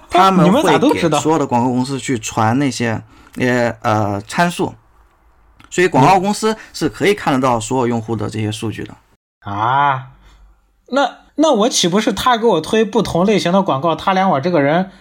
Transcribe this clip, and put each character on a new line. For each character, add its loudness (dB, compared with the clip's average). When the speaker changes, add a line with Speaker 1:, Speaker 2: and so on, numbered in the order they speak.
Speaker 1:
他 4
们 4
会 -
给 4
Speaker 2:
你 0
们 2
咋 2
都 2
知 0
道？ 0
Speaker 1:
所 0
有 2
的 -2
广 0
告 0
公 -2
司 -6
去 -4
传 -2
那 0
些， -4
呃， 0
呃， 0
参 0
数。 -6
所 -2
以 4
广 4
告 6
公 -2
司 -2
是 -4
可 -4
以 2
看 -2
得 0
到 2
所 -4
有 0
用 -2
户 -6
的 -4
这 -8
些 -2
数 -6
据 -10
的。 -16
Speaker 2:
啊， 0
那， 0
那 2
我 2
岂 -2
不 2
是 0
他 0
给 -2
我 4
推 0
不 0
同 0
类 2
型 -2
的 4
广 0
告， 0
他 -4
连 2
我 0
这 -2
个 2
人 0